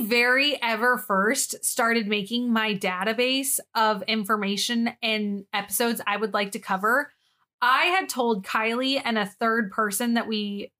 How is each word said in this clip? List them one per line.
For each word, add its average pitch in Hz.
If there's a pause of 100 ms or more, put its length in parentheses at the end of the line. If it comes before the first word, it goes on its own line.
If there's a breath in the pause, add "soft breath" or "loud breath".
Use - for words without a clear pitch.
very 247
ever 233
first 214
started 226
making 226
my 220
database 226 (160)
of 214
information 214 (120)
and 208 (100)
episodes 226
I 202
would 208
like 202
to 226
cover, 214 (520 soft breath)
I 269
had 381
told 233
Kylie 247
and 233
a 208
third 226
person 226
that 214
we 208